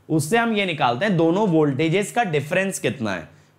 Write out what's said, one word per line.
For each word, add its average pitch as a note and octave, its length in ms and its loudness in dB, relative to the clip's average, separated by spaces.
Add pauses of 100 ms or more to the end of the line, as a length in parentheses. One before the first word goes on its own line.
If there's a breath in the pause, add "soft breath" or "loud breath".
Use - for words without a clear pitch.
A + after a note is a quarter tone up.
उससे D#3 280 0
हम A#3 180 0
ये G3+ 100 0
निकालते C#3+ 400 0
हैं G3+ 120 2
दोनों E3+ 320 2
वोल्टेजेस D#3+ 640 2
का A#3+ 140 0
डिफरेंस F3+ 540 -2
कितना A2 340 -4
है। E2 140 -8 (320 soft breath)